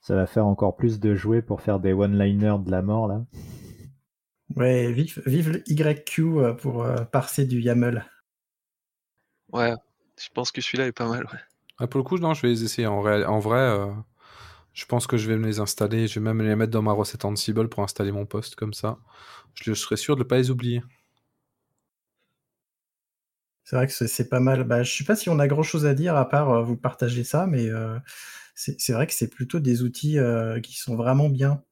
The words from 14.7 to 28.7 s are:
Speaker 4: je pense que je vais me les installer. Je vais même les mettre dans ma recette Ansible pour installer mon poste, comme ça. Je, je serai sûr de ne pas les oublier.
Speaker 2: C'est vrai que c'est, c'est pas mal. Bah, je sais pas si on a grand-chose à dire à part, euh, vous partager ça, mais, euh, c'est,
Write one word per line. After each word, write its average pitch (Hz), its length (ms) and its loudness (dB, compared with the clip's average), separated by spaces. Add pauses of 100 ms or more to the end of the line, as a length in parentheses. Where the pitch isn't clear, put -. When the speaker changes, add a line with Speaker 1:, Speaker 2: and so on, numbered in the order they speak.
Speaker 4:
je - 120 -14
pense 120 220 -2
que - 80 0
je 110 140 0
vais 113 80 2
me 110 100 0
les 107 140 -2
installer. 107 460 0
Je 107 120 -4
vais 107 60 -2
même 110 160 0
les 107 160 2
mettre 110 140 0
dans 110 100 2
ma 107 100 2
recette 104 320 -2
Ansible 107 460 -2
pour - 120 -6
installer 98 300 -2
mon 101 140 -4
poste, - 300 -10
comme 107 180 -8
ça. - 260 -6 (540)
Je, - 200 -4
je - 0 -
serai - 220 -4
sûr 143 220 0
de 127 60 0
ne 123 40 -4
pas 127 80 2
les 131 160 4
oublier. 120 320 -2 (2750)
Speaker 2:
C'est - 140 -4
vrai 131 100 2
que 139 60 -4
c'est, 117 140 -2
c'est - 200 -2
pas 127 140 2
mal. 127 240 4
Bah, 120 180 2
je 123 100 -2
sais - 120 -6
pas 214 100 2
si 214 140 -4
on 156 100 4
a 143 80 4
grand-chose 151 380 0
à 147 80 4
dire 156 240 2
à 135 100 4
part, 147 220 2
euh, 117 120 4
vous 117 140 0
partager 120 480 -2
ça, 165 240 0
mais, 123 220 0
euh, 113 280 -4 (580)
c'est, - 240 -8